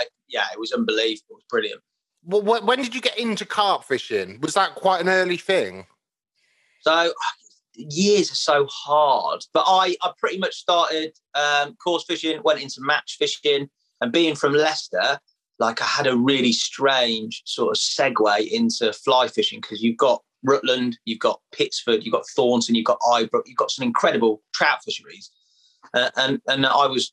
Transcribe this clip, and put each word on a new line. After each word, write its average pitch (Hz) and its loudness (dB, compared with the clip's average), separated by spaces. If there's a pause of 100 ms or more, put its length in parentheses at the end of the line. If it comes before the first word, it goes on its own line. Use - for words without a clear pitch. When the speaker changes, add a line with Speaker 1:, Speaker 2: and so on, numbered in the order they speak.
(280)
Speaker 1:
yeah, 110 -2
it 107 -12
was 113 -8
unbelievable. 110 -2
It - -20
was - -20
brilliant. 107 -4 (420)
Speaker 2:
Well, 196 0
wh-, 214 0
when 254 2
did 240 -6
you 254 -8
get 240 -4
into 220 -4
carp 196 0
fishing? 104 -4
Was 156 -4
that 190 0
quite 185 2
an 180 0
early 185 2
thing? 95 -2 (920)
Speaker 1:
So, 165 2 (600)
years 185 0
are - -6
so 147 2
hard, 135 0 (100)
but 160 2
I, 185 2
I 180 -2
pretty 190 -4
much 185 -4
started, 160 0 (220)
um, 147 0
course 165 -2
fishing, 160 -4
went 151 2
into 135 -12
match 143 -2
fishing, 143 0 (320)
and 120 -2
being 160 2
from 143 0
Leicester, 147 0 (400)
like, 113 0
I - -2
had - 0
a 127 2
really 123 2
strange 117 0
sort 120 -2
of - -2
segue 107 2
into 113 0
fly 127 2
fishing, 110 -2
'cause 107 -12
you've 113 2
got 123 2 (220)
Rutland, 127 0
you've 110 -6
got 107 0 (100)
Pitsford, 113 -2
you've 113 -10
got - -2
Thornton, 120 2
you've 113 2
got - 2 (120)
Eyebrook, 117 0
you've 127 -20
got - 0
some 131 -6
incredible 117 2 (100)
trout 147 0
fisheries. - -12 (640)
Uh, 123 0
and, 135 0
and 135 0
I 135 4
was, 131 -2